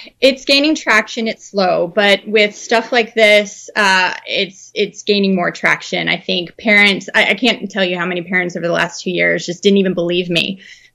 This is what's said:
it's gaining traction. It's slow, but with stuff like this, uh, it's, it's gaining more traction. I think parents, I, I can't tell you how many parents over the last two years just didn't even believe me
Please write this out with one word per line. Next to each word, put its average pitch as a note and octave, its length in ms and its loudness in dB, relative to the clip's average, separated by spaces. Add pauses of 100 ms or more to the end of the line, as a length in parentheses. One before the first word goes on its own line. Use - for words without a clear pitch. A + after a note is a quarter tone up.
(220)
it's C4+ 240 2
gaining D4 300 2
traction. A3+ 520 0
It's - 180 -8
slow, F3 420 0
but G3+ 400 2
with G#3 280 2
stuff - 360 -2
like A#3 240 0
this, G#3 600 2
uh, F#3+ 380 2 (140)
it's, F#3 480 -6
it's G3+ 280 -4
gaining G3 320 0
more F3 160 -2
traction. E3 560 -4
I E3+ 100 0
think F3 380 -6
parents, G3+ 580 2
I, G#3+ 180 2
I - 20 0
can't G#3 360 -2
tell F#3+ 140 -2
you F3+ 140 -2
how F3 80 -4
many F3+ 160 -4
parents F3+ 340 -4
over E3+ 120 -6
the E3+ 60 -2
last E3+ 300 -4
two F#3 80 -4
years E3+ 340 0
just F3 180 -8
didn't G3+ 140 6
even F#3 180 2
believe F3 340 -2
me F3 320 -4 (340)